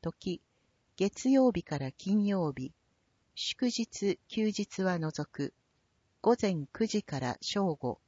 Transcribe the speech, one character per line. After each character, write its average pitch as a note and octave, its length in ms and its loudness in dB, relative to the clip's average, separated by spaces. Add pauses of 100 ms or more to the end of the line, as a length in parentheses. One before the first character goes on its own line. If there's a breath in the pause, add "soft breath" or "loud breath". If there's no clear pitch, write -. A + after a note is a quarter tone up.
時、 E3 400 -8 (540)
月 G3+ 360 0
曜 C4 200 8
日 F3 120 -2
か C#3+ 160 -4
ら C3+ 120 -6
金 G3+ 320 0
曜 F#3 300 0
日。 C#3 180 -8 (640)
祝 - 320 -4
日、 A3+ 640 -2
休 G#3+ 280 0
日 G3+ 280 -4
は F3+ 160 0
除 D#3 280 -4
く。 - 280 -6 (680)
午 A#3+ 180 6
前 F3 320 0
九 - 140 0
時 G#3+ 160 0
か C#3 180 -6
ら B2+ 220 -2
正 G3 320 0
午。 - 340 -6